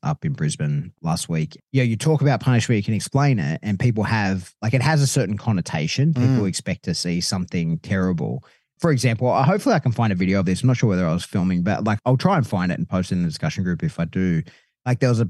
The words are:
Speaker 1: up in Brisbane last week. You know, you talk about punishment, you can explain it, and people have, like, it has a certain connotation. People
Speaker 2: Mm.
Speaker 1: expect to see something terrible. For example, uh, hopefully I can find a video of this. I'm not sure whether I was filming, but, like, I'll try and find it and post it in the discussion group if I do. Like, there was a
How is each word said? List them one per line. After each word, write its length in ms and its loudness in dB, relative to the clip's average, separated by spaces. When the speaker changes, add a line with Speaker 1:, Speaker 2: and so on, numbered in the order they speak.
Speaker 1:
up 220 -2
in 80 -2
Brisbane 580 -2
last 280 -4
week. 280 -4
You 100 2
know, 40 2
you 120 0
talk 240 2
about 200 2
punishment, 360 2
you 60 0
can 120 -2
explain 440 0
it, 240 -2
and 160 -2
people 240 2
have, 580 -2
like, 140 -2
it 80 2
has 180 4
a 60 4
certain 300 0
connotation. 760 0
People 300 2
Speaker 2:
Mm. 40 0
Speaker 1:
expect 380 -6
to 100 -2
see 260 -4
something 580 -2
terrible. 640 -2
For 120 2
example, 400 0
uh, 120 2
hopefully 300 2
I 60 4
can 120 0
find 220 0
a 20 0
video 240 2
of 60 0
this. 160 0
I'm 60 2
not 100 4
sure 120 2
whether 180 2
I 60 0
was 100 -2
filming, 400 0
but, 220 0
like, 200 0
I'll 120 2
try 200 2
and 80 0
find 260 -2
it 60 -4
and 120 -4
post 220 -2
it 40 0
in 80 0
the 60 0
discussion 340 -4
group 200 -2
if 160 -4
I 60 0
do. 380 0
Like, 140 0
there 100 2
was 100 2
a 100 2